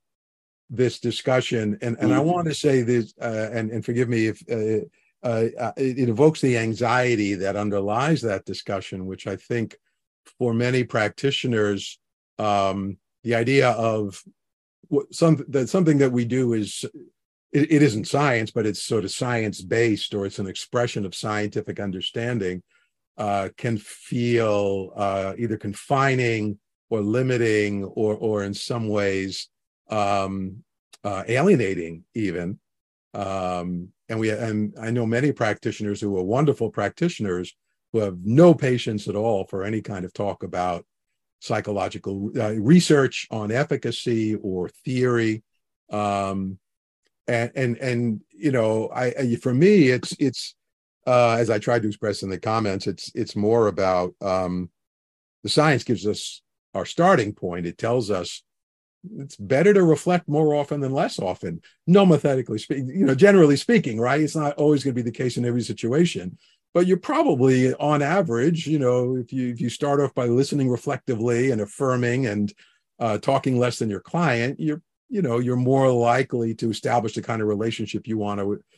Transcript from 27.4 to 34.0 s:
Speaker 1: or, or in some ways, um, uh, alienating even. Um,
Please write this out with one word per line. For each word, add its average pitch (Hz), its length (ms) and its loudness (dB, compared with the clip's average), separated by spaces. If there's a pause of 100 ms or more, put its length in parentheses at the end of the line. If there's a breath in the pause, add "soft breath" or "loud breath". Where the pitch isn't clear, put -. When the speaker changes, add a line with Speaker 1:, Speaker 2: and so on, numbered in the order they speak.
Speaker 1:
or, 107 300 -2
or 107 300 -2
in 98 100 -6
some 113 340 -6
ways, 98 600 -2 (420)
um, 98 720 -2 (400)
uh, 98 260 -6
alienating 98 760 0 (100)
even. 92 440 -4 (560)
Um, 90 760 -6 (200)